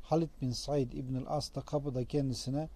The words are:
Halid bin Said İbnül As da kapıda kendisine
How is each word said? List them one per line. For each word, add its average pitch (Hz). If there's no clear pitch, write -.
Halid 160
bin 131
Said 131
İbnül 131
As 147
da 139
kapıda 135
kendisine 139